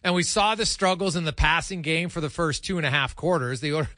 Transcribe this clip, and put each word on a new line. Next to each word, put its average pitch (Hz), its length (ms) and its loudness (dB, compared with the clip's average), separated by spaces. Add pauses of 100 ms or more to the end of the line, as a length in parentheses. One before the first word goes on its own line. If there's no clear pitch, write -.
and 180 140 2
we 175 80 4
saw 214 320 2
the 214 100 -2
struggles 185 520 0
in 170 80 -2
the 151 80 -2
passing 165 480 2
game 160 260 0
for 170 140 -6
the 151 80 -2
first 156 340 -2
two 185 140 -4
and 160 80 0
a 139 40 0
half 139 280 0
quarters. 135 420 0
The, 147 260 -2 (120)